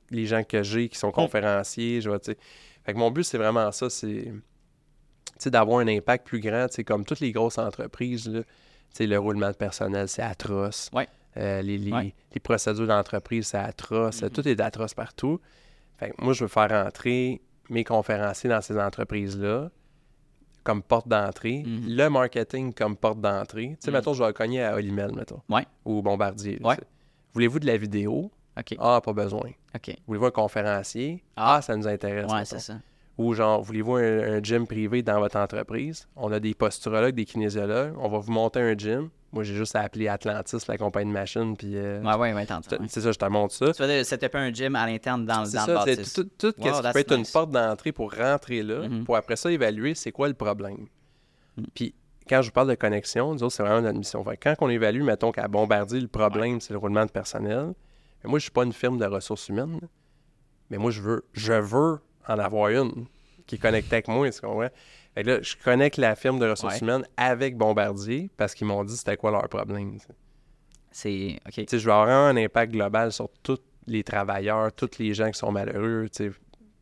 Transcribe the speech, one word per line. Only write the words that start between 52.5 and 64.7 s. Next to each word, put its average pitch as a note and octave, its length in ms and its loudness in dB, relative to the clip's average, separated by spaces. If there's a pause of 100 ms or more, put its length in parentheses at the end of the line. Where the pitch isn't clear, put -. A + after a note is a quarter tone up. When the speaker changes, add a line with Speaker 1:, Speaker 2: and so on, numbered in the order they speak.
Speaker 1:
parle C3+ 160 4
de B2+ 60 2
connexion, A2 580 0
nous C#3 100 -4
autres, A#2+ 120 -2
c'est - 80 -4
vraiment G#2+ 180 4
notre A2 180 0
mission. G#2 240 -6
Fait A2 140 -6
que - 140 2
quand D#3 40 2 (120)
on - 20 4
évalue, A#2 340 2
mettons, A2+ 300 2
qu'à G#2+ 160 -2
Bombardier, G#2 520 2
le B2 80 -4
problème, G#2+ 460 2
Speaker 2:
Ouais. A2+ 60 -4
Speaker 1:
c'est - 140 -10
le G2+ 40 -4
roulement G2+ 280 2
de - 40 -8
personnel, A2 600 -4 (500)
mais A2 80 -10
moi, D3 80 2
je D3 60 0
suis - 80 -12
pas B2+ 120 4
une B2 100 0
firme B2+ 240 0
de A2 80 2
ressources G2 420 -4
humaines, C#3 320 -4
là. E3+ 80 -16 (800)
Mais - 80 -8
moi, G#2+ 140 0
je G#2+ 100 -8
veux, G#2 320 -2
je A2 220 0
veux B2+ 460 2 (280)
en A2 100 0
avoir G#2 300 2
une A#2+ 380 0 (400)
qui - 80 -8
est G#2+ 40 -10
connectée A2 380 2
avec A2+ 120 0
moi, B2+ 220 2
tu - 120 -14
comprends ? G#2+ 260 -2 (460)